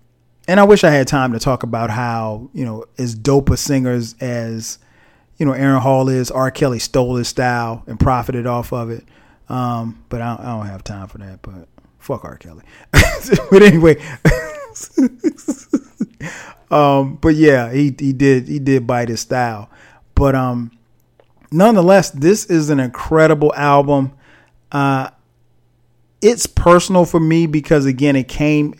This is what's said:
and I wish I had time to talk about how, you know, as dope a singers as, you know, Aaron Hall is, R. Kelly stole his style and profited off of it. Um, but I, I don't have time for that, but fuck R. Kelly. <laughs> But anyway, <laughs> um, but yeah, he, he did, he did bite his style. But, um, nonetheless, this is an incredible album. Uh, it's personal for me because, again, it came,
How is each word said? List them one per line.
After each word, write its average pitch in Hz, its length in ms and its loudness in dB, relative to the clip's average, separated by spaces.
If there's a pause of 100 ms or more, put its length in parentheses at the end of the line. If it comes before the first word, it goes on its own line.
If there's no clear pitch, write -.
(480)
and 185 120 2
I 202 40 6
wish 202 200 6
I 170 60 6
had 139 180 2
time 131 260 -2
to 113 60 -6
talk 127 240 -2
about 117 260 -6
how, 113 640 -6
you 139 120 -8
know, 113 200 -10 (120)
as 120 180 -6
dope 139 340 0
a - 80 0
singers 123 600 -4
as, 113 580 -10 (600)
you 156 80 -2
know, 135 80 0
Aaron 135 280 0
Hall 131 280 0
is, 127 200 -2
R. 131 220 -4
Kelly 127 280 -2
stole 127 360 -2
his 120 120 -4
style 120 600 -4
and 113 120 -12
profited 123 460 -4
off 120 260 -6
of 117 200 -8
it. 113 120 -14 (460)
Um, 120 600 -8
but 117 120 -10
I, 117 180 -8
I - 60 -18
don't 110 220 -10
have 98 160 -16
time 98 240 -14
for - 100 -20
that, 95 240 -20
but 95 260 -20 (300)
fuck - 260 -12
R. - 140 -18
Kelly. 80 260 -20 (300)
<laughs> - 100 6 (460)
But 196 140 8
anyway, 160 360 6
<laughs> - 40 -18 (2750)
um, 143 460 2
but 160 180 0
yeah, 139 380 4
he, 143 260 0
he 135 160 -2
did, 131 340 2
he 147 120 -6
did 131 260 0
bite 120 240 -2
his 110 100 -8
style. 117 520 -6 (420)
But, 139 220 2
um, 123 420 -4 (760)
nonetheless, 185 600 4
this 165 340 0
is 156 240 0
an 143 100 2
incredible 151 760 2
album. 143 580 0 (580)
Uh, 139 380 -2 (1120)
it's 220 240 2
personal 175 600 4
for 170 140 0
me 160 280 2
because, 151 380 0
again, 139 300 0
it 135 120 -2
came, 151 520 -2